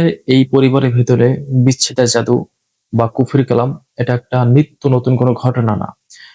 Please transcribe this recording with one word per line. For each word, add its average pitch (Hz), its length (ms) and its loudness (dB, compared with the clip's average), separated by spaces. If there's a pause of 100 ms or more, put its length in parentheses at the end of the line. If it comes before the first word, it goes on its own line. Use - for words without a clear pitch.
(280)
এই 131 180 4
পরিবারের 135 460 0
ভিতরে 120 360 2 (380)
বিচ্ছেদের 127 420 0
জাদু 117 280 0 (580)
বা 113 140 0
কুফরি 131 380 -2
কালাম 123 240 -2 (280)
এটা 123 160 -4
একটা 123 320 -4
নিত্য 135 420 0
নতুন 127 280 0
কোনো 123 180 0
ঘটনা 117 420 -2
না। - 140 -8 (460)